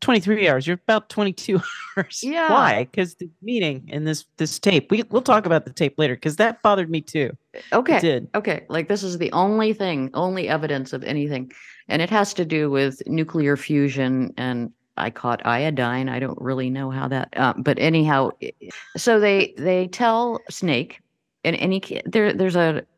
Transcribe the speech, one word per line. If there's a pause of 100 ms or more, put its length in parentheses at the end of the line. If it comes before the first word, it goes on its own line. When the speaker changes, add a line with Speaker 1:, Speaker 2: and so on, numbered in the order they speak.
Speaker 1:
twenty-three
hours.
You're
about
twenty-two (180)
<laughs>
hours."
Speaker 2:
Yeah.
Speaker 1:
Why?
'Cause
the (140)
meeting
and
this, (140)
this
tape.
We,
we'll
talk
about
the
tape
later
'cause
that
bothered
me
too. (380)
Speaker 2:
Okay.
Speaker 1:
It
did.
Speaker 2:
Okay.
Like,
this
is
the
only
thing,
only
evidence
of
anything. (380)
And
it
has
to
do
with
nuclear
fusion.
And (260)
I
caught
iodine.
I
don't
really
know
how
that,
uh,
but
anyhow, (120)
i-, (440)
so
they,
they
tell (100)
Snake, (440)
and,
and
he
ca-,
there,
there's
a, (160)